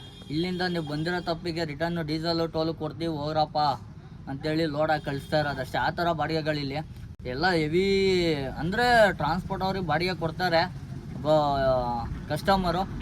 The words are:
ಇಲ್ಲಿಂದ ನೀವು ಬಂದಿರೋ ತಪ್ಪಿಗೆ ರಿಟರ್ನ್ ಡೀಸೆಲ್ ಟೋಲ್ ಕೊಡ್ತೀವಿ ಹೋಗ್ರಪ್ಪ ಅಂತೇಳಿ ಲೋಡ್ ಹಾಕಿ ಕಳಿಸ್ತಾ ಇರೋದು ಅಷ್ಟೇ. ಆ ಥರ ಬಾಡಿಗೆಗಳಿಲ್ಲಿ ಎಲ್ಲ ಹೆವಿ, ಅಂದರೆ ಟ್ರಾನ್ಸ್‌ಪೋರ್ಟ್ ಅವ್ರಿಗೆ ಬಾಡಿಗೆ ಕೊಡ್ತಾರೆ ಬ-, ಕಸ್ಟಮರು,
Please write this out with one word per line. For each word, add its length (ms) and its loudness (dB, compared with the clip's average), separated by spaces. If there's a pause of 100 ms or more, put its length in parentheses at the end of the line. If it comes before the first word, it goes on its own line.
(300)
ಇಲ್ಲಿಂದ 320 0
ನೀವು 240 0
ಬಂದಿರೋ 360 -2
ತಪ್ಪಿಗೆ 440 -2
ರಿಟರ್ನ್ 420 -2
ಡೀಸೆಲ್ 460 0
ಟೋಲ್ 220 -2
ಕೊಡ್ತೀವಿ 420 -4
ಹೋಗ್ರಪ್ಪ 400 0 (720)
ಅಂತೇಳಿ 360 0
ಲೋಡ್ 260 2
ಹಾಕಿ 140 0
ಕಳಿಸ್ತಾ 340 0
ಇರೋದು 220 0
ಅಷ್ಟೇ. 160 -6
ಆ 120 2
ಥರ 220 0
ಬಾಡಿಗೆಗಳಿಲ್ಲಿ 640 -2 (500)
ಎಲ್ಲ 240 0
ಹೆವಿ, 400 2 (680)
ಅಂದರೆ 600 4
ಟ್ರಾನ್ಸ್‌ಪೋರ್ಟ್ 460 -2
ಅವ್ರಿಗೆ 220 -2
ಬಾಡಿಗೆ 300 0
ಕೊಡ್ತಾರೆ 600 0 (460)
ಬ-, 1080 2
ಕಸ್ಟಮರು, 500 2 (220)